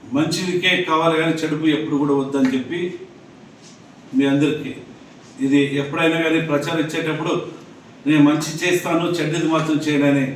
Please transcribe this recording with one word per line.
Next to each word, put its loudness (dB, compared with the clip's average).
మంచిదికే 0
కావాలి 2
కానీ 0
చెడుపు -2
ఎప్పుడు -2
కూడా 2
వద్దని 0
చెప్పి -4
మీ 4
అందరికీ 0
ఇది 4
ఎప్పుడైనా 0
కానీ 2
ప్రచారం -2
ఇచ్చేటప్పుడు -4
నేను 6
మంచి 0
చేస్తాను, 0
చెడ్డది 0
మాత్రం 0
చేయనని 2